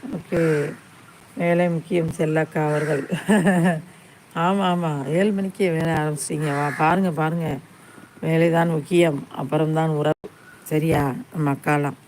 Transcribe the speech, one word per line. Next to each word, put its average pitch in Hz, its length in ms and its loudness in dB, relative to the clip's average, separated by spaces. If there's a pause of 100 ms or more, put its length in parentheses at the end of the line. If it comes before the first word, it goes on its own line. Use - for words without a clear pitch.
(160)
ஓகே. 156 580 0 (600)
வேலை 175 340 2
முக்கியம் 165 420 -2
செல்லக்கா 156 580 -2
அவர்கள். 151 420 -2
<laughs> 180 720 2 (520)
ஆமா, 294 280 0
ஆமா. 160 440 -2
ஏழு 190 260 2
மணிக்கே 190 380 -2
வேலை 160 220 0
ஆரம்பிச்சிட்டீங்க. 151 640 -2
வா, 147 240 0
பாருங்க, 180 320 2
பாருங்க. 160 480 -2 (640)
வேலை 165 300 2
தான் 165 180 2
முக்கியம், 160 580 2 (100)
அப்புறம்தான் 156 520 0
உறவு. 151 260 0 (500)
சரியா? 151 480 0 (200)
நம்ம 147 200 0
அக்காலாம். 143 420 -2 (140)